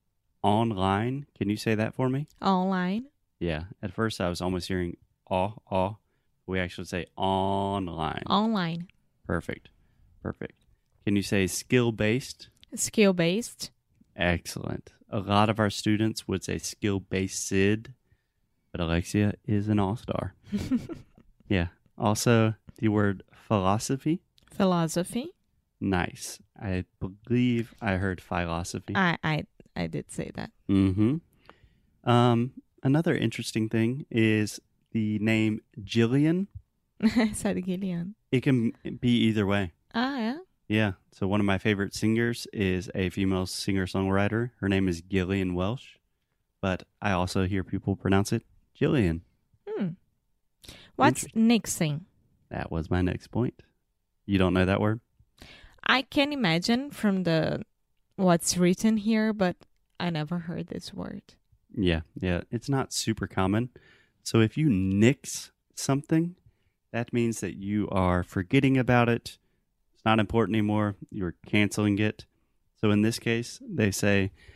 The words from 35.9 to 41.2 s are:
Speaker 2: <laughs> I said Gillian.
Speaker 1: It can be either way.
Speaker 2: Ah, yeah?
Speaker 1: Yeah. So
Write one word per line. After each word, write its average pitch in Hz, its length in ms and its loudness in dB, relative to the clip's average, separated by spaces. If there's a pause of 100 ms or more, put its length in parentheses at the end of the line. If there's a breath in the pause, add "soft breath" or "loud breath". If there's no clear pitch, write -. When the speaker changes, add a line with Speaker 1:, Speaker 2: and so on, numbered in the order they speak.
Speaker 2:
<laughs> - 240 -12
I 220 300 2
said 185 340 -4
Gillian. 185 480 -6 (160)
Speaker 1:
It 127 120 2
can 123 300 2 (260)
be 123 120 2 (160)
either 107 180 4
way. 98 280 2 (220)
Speaker 2:
Ah, 262 220 -2
yeah? 240 220 -4 (300)
Speaker 1:
Yeah. 107 240 2 (200)
So - 160 -4